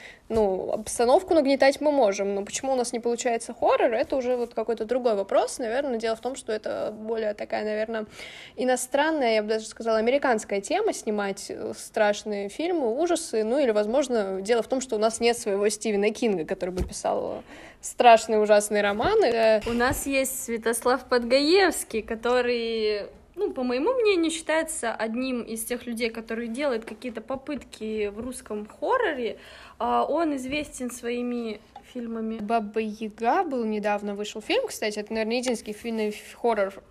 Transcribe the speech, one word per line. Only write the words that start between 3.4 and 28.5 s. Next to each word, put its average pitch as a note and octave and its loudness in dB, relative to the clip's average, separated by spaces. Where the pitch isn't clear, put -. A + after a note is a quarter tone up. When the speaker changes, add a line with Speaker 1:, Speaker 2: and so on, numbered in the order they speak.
Speaker 1:
хоррор, F#4 4
это C#4 0
уже B3+ 0
вот A#3 -4
какой-то A3 -2
другой B3 2
вопрос. C#4+ 0
Наверное, B3 -2
дело A3 -2
в - -10
том, C4 -6
что - -10
это G#3 -4
более G#3+ -4
такая, A3 -6
наверное, G#3+ -4
иностранная, B3+ 2
я G#3+ 2
бы G#3+ -6
даже A3 -2
сказала, A3+ 0
американская A3+ 2
тема, F#4 0
снимать, G3+ -4
э, - -8
страшные G#3 0
фильмы, D4+ -2
ужасы. D#4+ 0
Ну, A#3+ 0
или, B3+ 4
возможно, G#3+ 0
дело A3 2
в - -10
том, C4 0
что A3+ -4
у G#3 -2
нас A3 2
нет A#3 2
своего G3+ 0
Стивена G#3 0
Кинга, G#3 0
который F#3 -4
бы F3+ -4
писал - -4
страшные, A3 6
ужасные G#3 6
романы. C#4+ 2
Э, A3 4
Speaker 2:
У A#3 0
нас B3 0
есть C4+ 0
Святослав A#3 0
Подгаевский, C#4 2
который A3+ 0
ну, G4+ 0
по C4 -4
моему C4 2
мнению, G4 2
считается D#4+ -2
одним A#3+ -4
из A3+ -8
тех A#3+ -6
людей, A#3 -4
который A3+ -8
делает A#3 -2
какие-то A3 -10
попытки A3 -6
в G3+ -8
русском A#3 -8